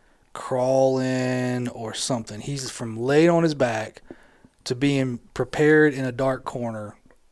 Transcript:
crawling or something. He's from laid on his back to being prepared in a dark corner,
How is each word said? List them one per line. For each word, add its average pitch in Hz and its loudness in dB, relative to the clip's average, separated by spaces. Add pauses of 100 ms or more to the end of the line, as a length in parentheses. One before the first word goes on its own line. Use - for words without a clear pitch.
(340)
crawling 127 0
or 110 -10
something. 110 -6
He's 131 -8
from 113 -8
laid 143 4
on 170 4
his 156 2
back 117 -4 (640)
to 131 -6
being 131 0 (160)
prepared 151 4
in 131 -4
a 127 -4
dark 131 -2
corner, 113 -8 (360)